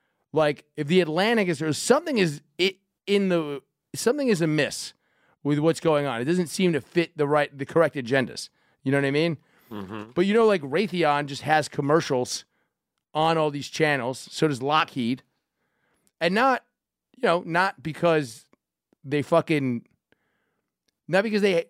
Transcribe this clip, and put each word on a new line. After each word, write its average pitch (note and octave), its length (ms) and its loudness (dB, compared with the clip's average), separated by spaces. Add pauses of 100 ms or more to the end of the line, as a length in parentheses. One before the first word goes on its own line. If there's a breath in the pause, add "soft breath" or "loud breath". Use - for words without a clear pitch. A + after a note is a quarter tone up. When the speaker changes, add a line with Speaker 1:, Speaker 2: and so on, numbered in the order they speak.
(320)
Speaker 1:
Like, D3+ 320 0 (120)
if D3 120 -6
The F3+ 120 6
Atlantic F#3+ 460 0
is, D#3 160 -2
or D#3+ 100 0
something C#4+ 460 0
is D#3+ 220 0 (180)
it F#3 200 0 (280)
in G3+ 220 0
the, D3+ 340 -2 (320)
something C4+ 320 0
is G3+ 140 2
amiss D3+ 520 -2 (520)
with D3 160 0
what's D#3+ 180 0
going D3 280 0
on. A#2 140 -4
It B2 40 -4
doesn't E3+ 240 0
seem F3+ 240 0
to D3 80 0
fit E3 360 -4
the D3 120 0
right, D3 280 0
the C#3 100 -8
correct D#3+ 280 2
agendas. C3 540 -2 (340)
You C3+ 80 -2
know C#3 80 2
what C#3 80 0
I C#3 60 -2
mean? D#3 260 0 (320 soft breath)
Speaker 2:
Mm-hmm. G#2 320 -12 (140)
Speaker 1:
But F3+ 100 2
you G3+ 80 2
know, A3+ 120 6
like, G3 160 2
Raytheon D3 640 0
just C#3 160 -10
has D3+ 260 2
commercials C#3+ 760 0 (680)
on D#3+ 240 2
all D3+ 140 0
these C#3+ 160 -8
channels. C3+ 500 -2 (140)
So - 160 0
does C3 140 -4
Lockheed. C#3 600 -2 (1000)
And F3 140 0
not, B3 300 2 (520)
you - 120 -6
know, E3 180 0
not F3 380 -2
because D#3 600 -2 (600)
they C#3+ 160 -2
fucking, C#3+ 640 0 (1200)
not F#3 160 2
because G#3 200 0
they F#3 280 2